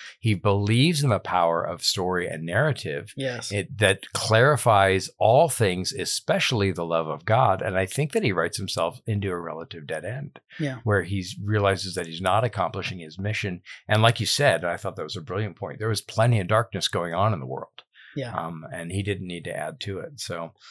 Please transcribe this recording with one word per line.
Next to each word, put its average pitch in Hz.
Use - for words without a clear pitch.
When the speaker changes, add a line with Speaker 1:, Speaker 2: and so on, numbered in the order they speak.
Speaker 1:
He 110
believes 110
in 139
the 98
power 85
of 85
story 90
and 80
narrative. 101
Speaker 2:
Yes. 127
Speaker 1:
It, 101
that 98
clarifies 110
all 127
things, 92
especially 101
the 85
love 82
of 76
God. 110
And 95
I 95
think 143
that 220
he 123
writes 85
himself 90
into 104
a 90
relative 82
dead 80
end, 135
Speaker 2:
Yeah. 135
Speaker 1:
where 101
he 95
realizes 98
that 87
he's 82
not 98
accomplishing 95
his 80
mission. 101
And 107
like 113
you 104
said, 92
I 85
thought 95
that 90
was 76
a 87
brilliant 92
point, 82
there 107
was 104
plenty 113
of 90
darkness 107
going 85
on 101
in 82
the 65
world. -
Speaker 2:
Yeah. 123
Speaker 1:
Um, 82
and 85
he 98
didn't 95
need 87
to 87
add 78
to 98
it. 127
So 82